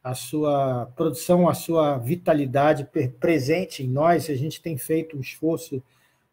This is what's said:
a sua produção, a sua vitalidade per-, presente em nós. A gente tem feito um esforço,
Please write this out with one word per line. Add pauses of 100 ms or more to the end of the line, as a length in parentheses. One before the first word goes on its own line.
a
sua (100)
produção,
a
sua
vitalidade
per-,
presente
em
nós.
A
gente
tem
feito
um
esforço, (500)